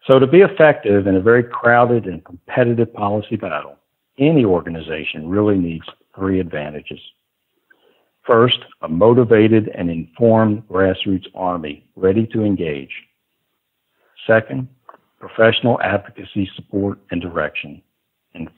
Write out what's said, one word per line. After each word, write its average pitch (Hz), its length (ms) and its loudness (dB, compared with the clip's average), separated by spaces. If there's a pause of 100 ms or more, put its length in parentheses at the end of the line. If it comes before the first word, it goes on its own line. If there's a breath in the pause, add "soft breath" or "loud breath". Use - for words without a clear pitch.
So 135 120 6
to 135 80 4
be 170 120 6
effective 143 680 2
in 95 80 2
a 92 40 2
very 117 220 4
crowded 120 640 2
and 85 180 -12
competitive 117 680 -2
policy 104 420 -4
battle, 76 400 -10 (420)
any 143 260 4
organization 80 840 -4
really 104 300 0
needs 82 260 -6 (300)
three 95 260 -2
advantages. 76 600 -10 (1300)
First, 120 320 4 (240)
a 80 60 -10
motivated 110 800 4
and 90 200 -6
informed 110 800 0
grassroots 95 680 -2
army 85 640 -8
ready 95 300 0
to 113 180 -6
engage. 82 460 -4 (1400)
Second, 127 420 -2 (500)
professional 117 640 0
advocacy 98 760 -6
support 101 440 -6 (120)
and 87 120 -6
direction. 76 600 -8 (520)
And 82 240 -14